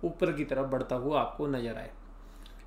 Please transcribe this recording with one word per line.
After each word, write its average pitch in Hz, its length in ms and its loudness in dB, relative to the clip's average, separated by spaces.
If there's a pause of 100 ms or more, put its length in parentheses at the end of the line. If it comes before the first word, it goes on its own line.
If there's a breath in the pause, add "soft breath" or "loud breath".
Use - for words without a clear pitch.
ऊपर 165 280 4
की 147 120 0
तरफ 135 260 2
बढ़ता 127 260 2
हुआ 135 240 4
आपको 147 260 0
नज़र 120 300 0
आए। - 140 -8 (760 loud breath)